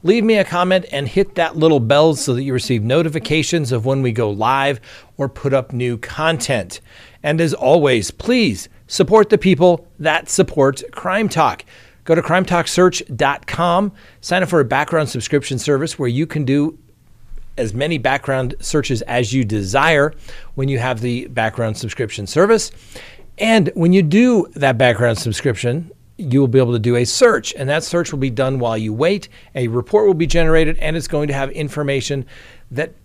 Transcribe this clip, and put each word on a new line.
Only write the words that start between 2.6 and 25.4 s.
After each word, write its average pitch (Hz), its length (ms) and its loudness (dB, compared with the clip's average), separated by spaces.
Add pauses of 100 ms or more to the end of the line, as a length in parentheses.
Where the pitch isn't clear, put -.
notifications 147 880 -2
of 117 140 -2
when 135 160 0
we 123 100 0
go 110 180 -2
live 127 520 0 (340)
or 139 140 -4
put - 240 -4
up 127 180 -2
new 123 260 -4
content. 143 840 -4 (420)
And 151 160 0
as 165 140 2
always, 131 580 2
please 220 560 0 (200)
support 208 420 4
the 214 80 4
people 175 500 2 (100)
that 156 320 -2
support 139 640 0
Crime 196 380 -2
Talk. 147 340 0 (400)
Go 165 100 2
to 165 80 2
crimetalksearch 180 920 0
dot 143 320 -2
com, 175 460 0 (260)
sign 185 240 -2
up 139 60 -4
for 170 100 2
a 135 60 4
background 147 420 -2
subscription 131 500 -4
service 147 400 -2
where 131 120 -2
you 139 180 -2
can 151 160 -4
do 143 340 0 (800)
as 110 160 -4
many 151 240 -2
background 131 600 -2
searches 127 440 -2
as 120 280 -2
you 131 140 0
desire 135 680 0 (420)
when 135 120 -4
you 135 120 -2
have 123 200 -4
the 123 280 -4
background 113 500 -4
subscription 107 500 -8
service. 202 460 2 (680)
And 220 320 4
when 175 200 4
you 196 80 6
do 208 540 4
that 135 220 0
background 117 400 2
subscription, 123 720 -4 (260)